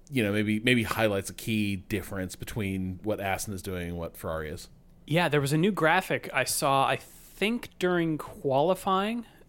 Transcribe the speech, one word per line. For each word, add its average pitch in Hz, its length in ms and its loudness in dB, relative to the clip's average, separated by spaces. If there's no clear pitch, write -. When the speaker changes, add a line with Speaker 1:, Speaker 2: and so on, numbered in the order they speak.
Speaker 1:
you 127 120 2
know, 101 80 2
maybe, 107 280 0
maybe 120 220 4
highlights 107 480 0
a 92 40 -10
key 104 420 -2
difference 95 600 -6
between 95 680 -4
what 104 160 -2
Aston 98 340 -4
is 90 80 -8
doing 90 280 -6
and 87 100 -6
what 82 180 -8
Ferrari 80 320 -6
is. 85 180 -12
Speaker 2:
Yeah, 165 240 2
there 147 120 4
was 139 120 0
a 156 40 4
new 185 140 4
graphic 165 640 2
I 131 100 2
saw, 135 440 2
I 131 80 2
think - 800 -4
during 170 400 0
qualifying, 190 1080 0